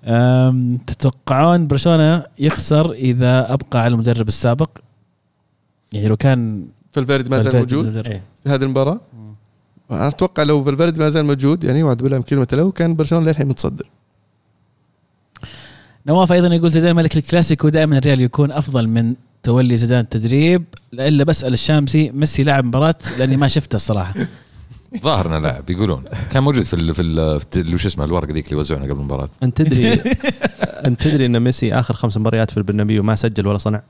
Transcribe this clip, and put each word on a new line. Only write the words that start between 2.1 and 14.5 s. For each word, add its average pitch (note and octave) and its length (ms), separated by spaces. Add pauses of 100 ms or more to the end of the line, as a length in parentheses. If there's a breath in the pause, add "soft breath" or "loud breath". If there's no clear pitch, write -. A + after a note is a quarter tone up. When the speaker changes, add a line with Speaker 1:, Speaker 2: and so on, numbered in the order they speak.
Speaker 1:
يخسر D3+ 540
إذا B2 600
أبقى C3 300
على A#2+ 120
المدرب A2+ 340
السابق؟ B2+ 420 (1200)
يعني G#2 160
لو A2 80
كان A2+ 500 (260)
Speaker 2:
فالفيردي C3 380
ما C3 80
زال A#2+ 140
Speaker 1:
فالفيردي B2 240
Speaker 2:
موجود G#2+ 160
Speaker 1:
مدرب. A2 200
Speaker 3:
إيه. F#2+ 100 (220)
Speaker 2:
في C#3 60
هذه C3+ 120
المباراة؟ C3+ 380 (140)
Speaker 1:
مم. G#2+ 200 (560)
Speaker 2:
أنا G#2+ 180
أتوقع - 340
لو D3 220
فالفيردي D#3+ 360
ما D3+ 80
زال D3+ 160
موجود، C#3+ 400
يعني C#3+ 180
وعد C3+ 140
بالله C3+ 200
من B2+ 60
كلمة C3+ 300
لو، E3+ 200
كان E3 220
برشلونة D#3+ 320
للحين D3+ 200
متصدر. - 400 (2250 loud breath)